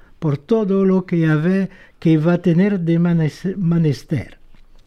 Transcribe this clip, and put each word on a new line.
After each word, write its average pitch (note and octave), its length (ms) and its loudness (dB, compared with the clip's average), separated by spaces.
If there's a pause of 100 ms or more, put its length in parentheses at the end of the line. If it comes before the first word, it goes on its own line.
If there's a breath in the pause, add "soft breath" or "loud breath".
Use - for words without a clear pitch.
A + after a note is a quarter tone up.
(200 soft breath)
por C#3+ 180 -2
todo G3 480 0
lo F#3 220 0
que E3+ 180 0
habe-, F3 460 0 (260 loud breath)
que D#3+ 220 2
va E3 140 0
a F3 100 -2
tener F#3 380 2
de E3 180 0
manes-, E3+ 580 -2
menester. E3 800 -2 (500)